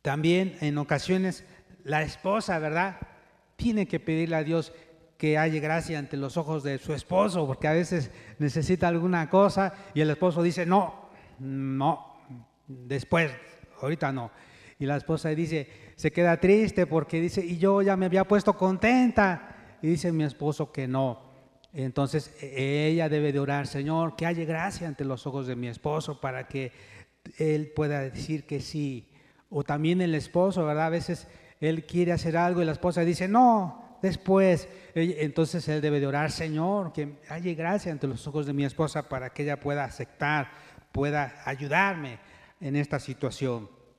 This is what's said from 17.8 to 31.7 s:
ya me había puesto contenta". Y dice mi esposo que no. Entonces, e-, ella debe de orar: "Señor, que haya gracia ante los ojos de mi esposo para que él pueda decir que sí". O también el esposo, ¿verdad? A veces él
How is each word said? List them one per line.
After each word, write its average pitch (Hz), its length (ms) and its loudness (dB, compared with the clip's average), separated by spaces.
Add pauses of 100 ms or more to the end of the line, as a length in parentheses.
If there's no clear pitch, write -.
ya 196 120 4
me 185 120 0
había 190 200 4
puesto 208 300 4
contenta". 202 1300 2
Y 156 40 2
dice 170 240 2
mi 160 120 2
esposo 143 480 -2
que 135 160 -6
no. 131 420 -2 (440)
Entonces, 139 680 -2
e-, 139 460 -2
ella 160 200 2
debe 151 240 2
de 139 80 0
orar: 139 280 -2
"Señor, 156 480 -2
que 165 100 -4
haya 170 200 -2
gracia 165 420 -6
ante 143 180 -8
los 131 220 -6
ojos 135 180 -6
de 127 100 -6
mi 120 120 -6
esposo 151 520 -6
para 131 280 -8
que 135 240 -8 (680)
él 151 380 0
pueda 147 240 0
decir 143 480 -6
que 139 140 -6
sí". 139 460 -6 (460)
O 143 120 -2
también 156 340 2
el 170 160 2
esposo, 175 500 2
¿verdad? 151 200 2
A 160 40 0
veces 165 380 -4 (320)
él 160 260 0